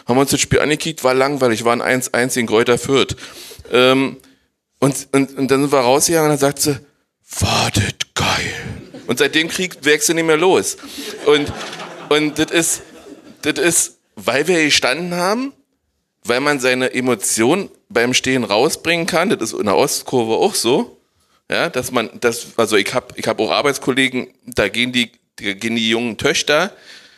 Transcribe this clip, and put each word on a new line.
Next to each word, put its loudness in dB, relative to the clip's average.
Haben 2
wir 6
uns 0
das 0
Spiel 0
angekickt, -2
war 2
langweilig, 2
war 4
ein 0
eins -2
eins 0
in 0
Greuther 4
Fürth. 0
Ähm, 4
und, -2
und, 0
und -2
dann 4
sind 0
wir 4
rausgegangen 4
und 4
dann 0
sagt 0
sie, -2
"War 0
das 0
geil." -4
Und -2
seitdem 2
krieg, -6
wechseln 2
sie 0
nicht 0
mehr 4
los. 2
Und, 2
und 0
das -2
ist, -2
das -2
ist, 0
weil 0
wir 2
gestanden 0
haben, -2
weil 0
man 0
seine 0
Emotionen 0
beim 0
Stehen 0
rausbringen 0
kann, 0
das -2
ist -6
in -2
der 4
Ostkurve 0
auch 2
so, 0
ja, 0
dass -6
man, -2
das, -2
also 2
ich 2
hab, -6
ich -10
hab -2
auch 0
Arbeitskollegen, 0
da 0
gehen -2
die, -2
da -6
gehen -4
die 0
jungen -2
Töchter 0